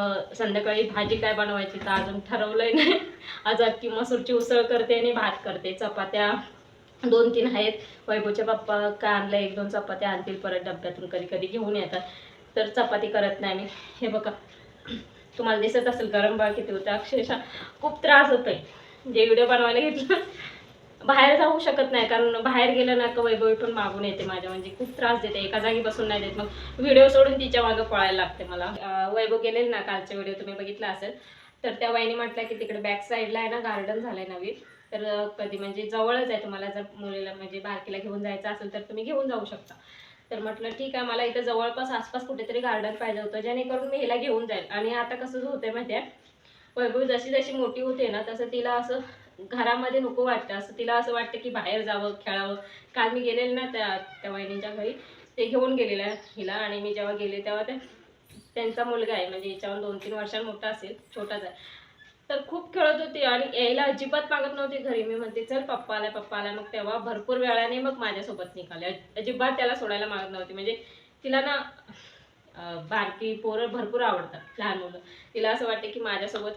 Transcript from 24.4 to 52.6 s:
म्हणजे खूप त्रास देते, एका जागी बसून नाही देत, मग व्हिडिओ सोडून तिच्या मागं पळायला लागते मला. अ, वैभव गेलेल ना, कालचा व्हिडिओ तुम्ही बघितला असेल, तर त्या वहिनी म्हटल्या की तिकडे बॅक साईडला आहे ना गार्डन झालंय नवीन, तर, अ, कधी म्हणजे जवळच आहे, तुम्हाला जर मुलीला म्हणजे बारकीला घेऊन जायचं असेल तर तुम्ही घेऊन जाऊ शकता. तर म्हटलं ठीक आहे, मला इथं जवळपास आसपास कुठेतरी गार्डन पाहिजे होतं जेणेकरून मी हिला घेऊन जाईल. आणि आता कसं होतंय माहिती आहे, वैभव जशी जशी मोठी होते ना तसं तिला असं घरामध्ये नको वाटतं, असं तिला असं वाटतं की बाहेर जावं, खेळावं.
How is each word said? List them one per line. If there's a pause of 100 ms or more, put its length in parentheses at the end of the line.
म्हणजे
खूप
त्रास
देते,
एका
जागी
बसून
नाही
देत,
मग (320)
व्हिडिओ
सोडून
तिच्या
मागं
पळायला
लागते
मला.
अ,
वैभव
गेलेल
ना,
कालचा
व्हिडिओ
तुम्ही
बघितला
असेल, (520)
तर
त्या
वहिनी
म्हटल्या
की
तिकडे
बॅक
साईडला
आहे
ना
गार्डन
झालंय
नवीन, (380)
तर,
अ, (120)
कधी
म्हणजे
जवळच
आहे,
तुम्हाला
जर (120)
मुलीला
म्हणजे
बारकीला
घेऊन
जायचं
असेल
तर
तुम्ही
घेऊन
जाऊ
शकता. (560)
तर
म्हटलं
ठीक
आहे,
मला
इथं
जवळपास
आसपास
कुठेतरी
गार्डन
पाहिजे
होतं
जेणेकरून
मी
हिला
घेऊन
जाईल.
आणि
आता
कसं
होतंय
माहिती
आहे, (680)
वैभव
जशी
जशी
मोठी
होते
ना
तसं
तिला
असं (420)
घरामध्ये
नको
वाटतं,
असं
तिला
असं
वाटतं
की
बाहेर
जावं,
खेळावं. (400)